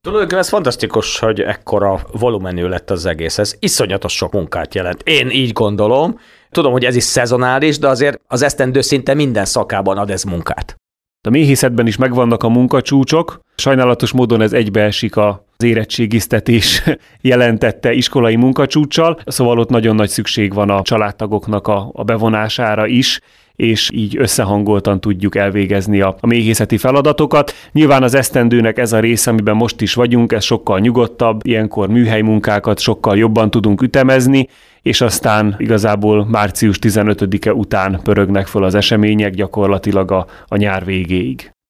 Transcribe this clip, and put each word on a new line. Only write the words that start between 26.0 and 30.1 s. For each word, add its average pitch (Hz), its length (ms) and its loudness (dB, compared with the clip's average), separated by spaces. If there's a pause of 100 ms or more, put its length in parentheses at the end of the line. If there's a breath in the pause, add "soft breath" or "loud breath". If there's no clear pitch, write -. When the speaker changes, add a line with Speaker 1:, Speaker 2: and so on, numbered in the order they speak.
Speaker 2:
a, 95 200 0
a 120 60 -4
méhészeti 113 500 0
feladatokat. 143 800 0 (180 loud breath)
Nyilván 143 300 4
az 123 120 2
esztendőnek 120 640 2
ez 117 140 -2
a 110 80 2
része, 113 300 0
amiben 107 260 0
most 113 240 -2
is 101 140 -2
vagyunk, 120 380 2